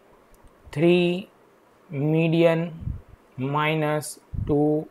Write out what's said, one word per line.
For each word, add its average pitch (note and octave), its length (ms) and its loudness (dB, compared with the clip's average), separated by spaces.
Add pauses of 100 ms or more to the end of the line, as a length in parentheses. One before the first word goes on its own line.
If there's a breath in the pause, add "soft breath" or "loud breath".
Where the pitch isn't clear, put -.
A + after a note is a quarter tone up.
(720)
three F3 500 2 (720)
median E3 760 2 (720)
minus D3+ 600 -2 (360)
two D3+ 520 0